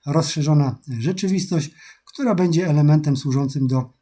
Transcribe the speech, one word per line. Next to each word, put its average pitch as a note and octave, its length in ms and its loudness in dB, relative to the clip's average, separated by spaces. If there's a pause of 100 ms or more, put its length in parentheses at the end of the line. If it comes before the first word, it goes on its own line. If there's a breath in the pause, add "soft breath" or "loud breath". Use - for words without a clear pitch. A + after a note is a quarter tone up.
rozszerzona D3 720 0 (200)
rzeczywistość, F#3 720 -2 (340 loud breath)
która A#3+ 300 -2
będzie F3 340 0
elementem D3 480 2
służącym C3+ 500 -2
do B2+ 340 -2